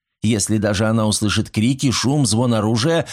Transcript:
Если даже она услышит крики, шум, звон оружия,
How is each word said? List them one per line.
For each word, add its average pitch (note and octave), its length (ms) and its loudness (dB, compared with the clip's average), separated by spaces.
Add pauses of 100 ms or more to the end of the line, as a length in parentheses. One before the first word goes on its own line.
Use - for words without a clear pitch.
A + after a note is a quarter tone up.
(240)
Если G#2+ 340 0
даже G#2+ 300 0
она A2 180 0
услышит G#2+ 460 -2
крики, C3 400 0
шум, C#3 340 0
звон A#2 300 0
оружия, A#2 580 0